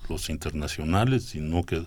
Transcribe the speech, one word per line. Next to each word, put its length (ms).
los 220
internacionales 1040
y 60
no 240
que, 220